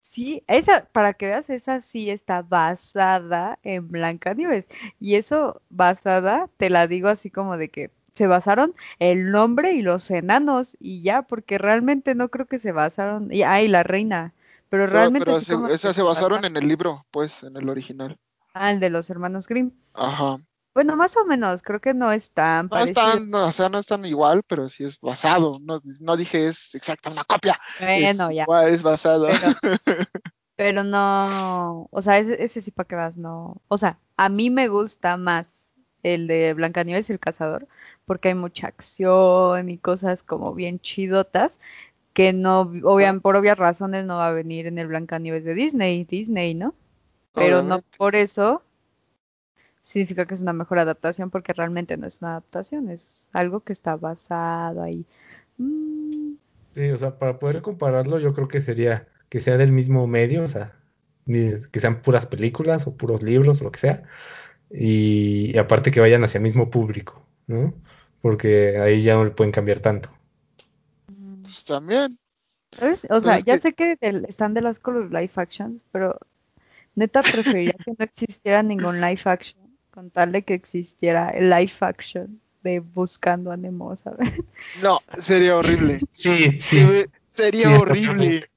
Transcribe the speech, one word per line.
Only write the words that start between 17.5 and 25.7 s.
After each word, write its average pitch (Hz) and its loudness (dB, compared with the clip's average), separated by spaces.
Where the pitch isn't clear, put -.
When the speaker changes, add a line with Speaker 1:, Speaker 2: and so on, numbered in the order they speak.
Speaker 2:
el 135 -6
original. 135 -10
Speaker 1:
Ah, 196 -2
el 196 -2
de 185 0
los 170 -4
hermanos 180 -8
Grimm. 247 -2
Speaker 2:
Ajá. 139 -4
Speaker 1:
Bueno, 302 2
más 359 0
o 427 2
menos, 220 -2
creo 208 -8
que 269 0
no 247 0
es 220 -6
tan 165 0
Speaker 2:
No 190 -2
es 175 2
Speaker 1:
parecido. - -6
Speaker 2:
tan, 220 2
o 180 2
sea, 185 0
no 196 -4
es 202 -8
tan 202 -4
igual, 151 2
pero 143 -4
sí - -14
es 139 -12
basado. 151 0
No, 156 -10